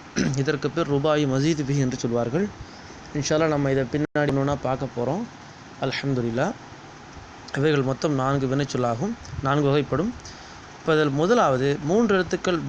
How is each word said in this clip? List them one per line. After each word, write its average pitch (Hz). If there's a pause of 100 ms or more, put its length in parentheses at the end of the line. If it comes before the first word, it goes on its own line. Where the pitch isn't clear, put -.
(160)
<clears throat> 139
இதற்கு 143
பேர் 151
ருபாய் 151
மசீது 147
பிஹி 139
என்று 127
சொல்வார்கள். 120 (680)
இன்ஷா 147
அல்லாஹ் 156
நம்ம 139
இதை 135
பின்னாடி 147
ஒண்ணா 139
பார்க்க 127
போறோம். 135 (580)
அல்ஹம்துலில்லாஹ். 131 (1000)
இவைகள் 139
மொத்தம் 143
நான்கு 135
வினைச்சொல்லாகும், 131 (300)
நான்கு 143
வகைப்படும். 143 (640)
இப்ப -
இதில் 151
முதலாவது 151 (140)
மூன்று 202
எழுத்துக்கள் 180